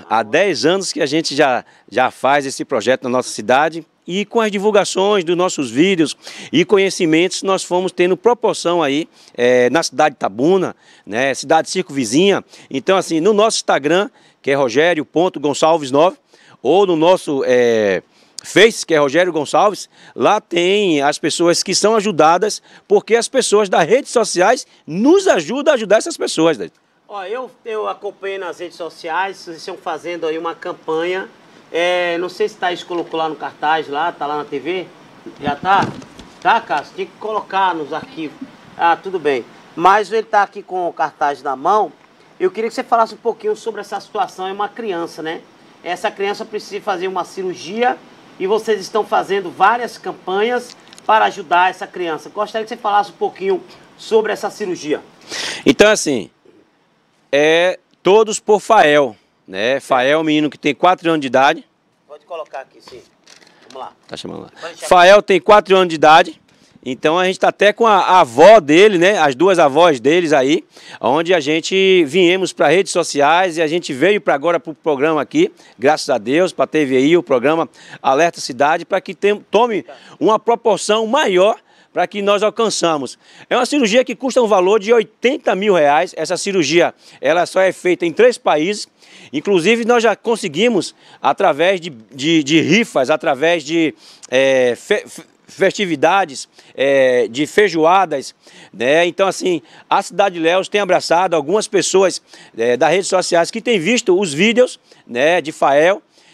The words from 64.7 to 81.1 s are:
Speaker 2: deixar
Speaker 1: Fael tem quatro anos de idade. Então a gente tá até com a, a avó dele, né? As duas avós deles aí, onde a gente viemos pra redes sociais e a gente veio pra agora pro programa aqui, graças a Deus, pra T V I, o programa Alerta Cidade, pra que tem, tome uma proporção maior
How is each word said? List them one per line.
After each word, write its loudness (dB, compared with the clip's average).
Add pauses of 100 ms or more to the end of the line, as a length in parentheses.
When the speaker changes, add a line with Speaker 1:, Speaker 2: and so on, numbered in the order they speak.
Speaker 2:
deixar -12
Speaker 1:
Fael 8
tem 2
quatro 4
anos 4
de -6
idade. 4 (460)
Então -2
a 0
gente -4
tá 2
até 2
com 0
a, 4
a 4
avó 8
dele, 4
né? 4
As 2
duas 2
avós 4
deles 2
aí, 2 (380)
onde 0
a 2
gente 0
viemos 0
pra 0
redes 2
sociais 0
e -2
a 0
gente -4
veio 0
pra 0
agora -2
pro -12
programa -2
aqui, 0 (280)
graças 0
a 0
Deus, 0
pra -2
T 0
V 0
I, 4
o 0
programa 0 (320)
Alerta 0
Cidade, -2
pra -4
que -12
tem, 0 (140)
tome 0 (360)
uma 2
proporção -2
maior 2 (340)